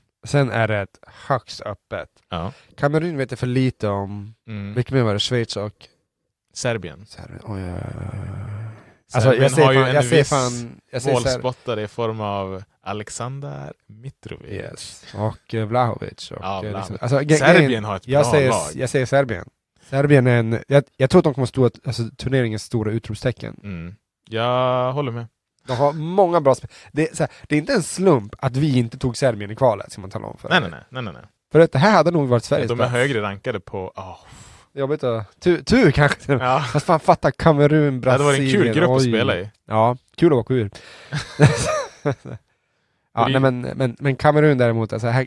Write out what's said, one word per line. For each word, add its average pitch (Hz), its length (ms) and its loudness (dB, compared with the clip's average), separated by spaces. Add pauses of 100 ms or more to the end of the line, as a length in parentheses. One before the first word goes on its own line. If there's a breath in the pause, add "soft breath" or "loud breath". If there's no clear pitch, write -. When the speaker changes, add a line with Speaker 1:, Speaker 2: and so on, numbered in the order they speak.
(260)
Speaker 1:
Sen 139 240 0
är 113 180 0
det 107 100 0
ett 98 200 -8 (280)
högst - 340 -6
öppet. 101 480 -12 (200)
Speaker 2:
Ja. 90 240 -8 (240 soft breath)
Speaker 1:
Kamerun 156 400 -2
vet 131 140 -4
jag - 80 -10
för 131 80 -4
lite 123 420 0
om. 101 460 -6 (140)
Speaker 2:
Mm. 104 260 -10
Speaker 1:
Vilka 123 200 -4
mer 135 80 2
var 110 100 0
det? 104 80 -2
Schweiz 117 360 -4
och 104 300 -10 (680)
Speaker 2:
Serbien. 95 520 -8
Speaker 1:
Serbien. - 380 -20
Oj, 98 200 -10
oj, 90 80 -8
oj, - 400 -10
oj. 98 60 -10 (920 loud breath)
Alltså, 123 180 4
Speaker 2:
Serbien 123 120 4
Speaker 1:
jag 135 100 6
ser 151 120 6
Speaker 2:
har 135 80 6
ju 135 60 6
Speaker 1:
fan, 131 100 4
Speaker 2:
en 127 60 0
Speaker 1:
jag 143 100 4
ser 123 120 2
Speaker 2:
viss 143 120 4
Speaker 1:
fan, 123 520 -2 (100)
jag 127 120 -8
ser 139 120 -2
så - 40 2
här 120 60 -2
Speaker 2:
målspottare 123 580 -4
i 104 60 -8
form 110 320 -6
av 98 420 -6 (200)
Alexander 135 880 -10 (140)
Mitrovic. - 640 -18
Speaker 1:
Yes. - 520 -14 (100)
Och, 104 400 -6
eh, 110 120 -4
Vlahovic 113 640 -4
och, - 120 -14
Speaker 2:
Ja, 98 140 -6
Speaker 1:
eh, 92 60 -8
liksom. 107 100 -8
Speaker 2:
Vlahovic. 95 300 -10
Speaker 1:
Alltså, 135 200 0
ge-, 151 140 2
Speaker 2:
Serbien 151 280 6
Speaker 1:
grejen, 117 200 0
Speaker 2:
har 104 120 -6
ett 92 120 -12
Speaker 1:
jag 139 140 2
Speaker 2:
bra 120 100 2
Speaker 1:
säger, 139 180 4
Speaker 2:
lag. 87 240 0
Speaker 1:
jag 127 160 -4
säger 131 160 0
Serbien. 127 420 -2 (420)
Serbien 139 360 6
är 123 120 4
en, 113 200 0 (100)
jag, 143 160 4 (120)
jag 131 140 0
tror 180 80 8
att 170 60 6
de 143 100 2
kommer 131 120 -2
stå 127 200 2
ett, - 200 -2
alltså, 120 160 -6 (140)
turneringens 123 460 -2
stora 110 300 -4
utropstecken. - 720 -6
Speaker 2:
Mm. 90 320 -12 (340)
Jag 127 640 -2
håller 135 200 -4
med. 117 140 -10 (400)
Speaker 1:
De 127 100 -4
har 143 160 2
många 170 480 0
bra 139 140 4
spe-, - 140 -8 (240 loud breath)
det 156 180 0
är - 40 -20
så - 80 -4
här, 139 80 -4 (180 loud breath)
det 147 60 -2
är 151 40 2
inte 156 140 -4
en 208 100 0
slump 143 560 0
att 127 180 -4
vi 139 220 2
inte 120 200 -2
tog 123 180 -4
Serbien 104 340 -2
i 110 60 -12
kvalet, 110 360 0
ska - 80 -16
man 92 100 -14
tala 104 160 -10
om 57 100 -14
för - 120 -16
Speaker 2:
Nej, 175 120 2
Speaker 1:
dig. 92 100 -8
Speaker 2:
nej, 71 100 -16 (100)
nej, 127 120 -12
nej, 101 100 -10
nej, 62 100 -20
nej. - 80 -20 (220)
Speaker 1:
För 156 80 6
att 165 120 6
det - 60 0
här 196 140 4
hade 170 180 4
nog 151 180 0
varit 120 160 2
Speaker 2:
Ja, - 40 -14
Speaker 1:
Sveriges 139 200 0
Speaker 2:
de 117 60 -2
är - 20 -6
Speaker 1:
plats. 120 160 -2
Speaker 2:
högre 123 300 0
rankade 101 380 -6
på, 92 360 -12
åh. 95 220 -16 (540 loud breath)
Speaker 1:
Jobbigt 139 320 -4
att... 113 360 -6
Tur, 175 220 2
tur 214 280 6
kanske. 143 420 0
Speaker 2:
Ja. 131 280 2 (120)
Speaker 1:
Fast 151 140 -2
fan, 165 140 2
fatta 156 300 2
Kamerun, 147 680 2
Speaker 2:
Det 123 100 0
hade 135 140 2
varit 143 160 4
en 135 60 0
kul 135 60 2
Speaker 1:
Brasilien, 131 240 2
Speaker 2:
grupp 160 140 4
att 131 120 4
Speaker 1:
oj. 127 60 2
Speaker 2:
spela 117 300 0
i. 98 120 -8 (140)
Speaker 1:
Ja, 113 320 2 (200)
kul 165 160 4
att 135 60 4
åka 131 160 -2
ur. 110 200 -2
<laughs> - 1600 -2 (800)
Ja, 113 100 4
Speaker 2:
Det 131 100 2
Speaker 1:
nej, - 20 4
men, 127 200 2
men, 127 400 -4
men 135 160 -2
Kamerun 151 420 4
däremot, 113 340 0
alltså, 113 160 -4
här, 127 180 0